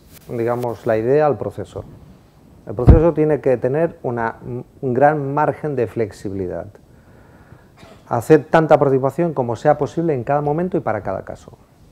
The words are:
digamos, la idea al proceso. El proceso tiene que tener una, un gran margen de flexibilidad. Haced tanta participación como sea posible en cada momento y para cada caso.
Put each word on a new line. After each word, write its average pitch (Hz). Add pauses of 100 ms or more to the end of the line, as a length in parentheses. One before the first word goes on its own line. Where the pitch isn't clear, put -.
(280)
digamos, 120
la 110
idea 135
al 131
proceso. 101 (840)
El 110
proceso 147
tiene 151
que 127
tener 151
una, 117 (420)
un 127
gran 143
margen 147
de 120
flexibilidad. 98 (1400)
Haced 131
tanta 160
participación 135
como 120
sea 143
posible 160
en 120
cada 143
momento 160
y 151
para 107
cada 101
caso. - (360)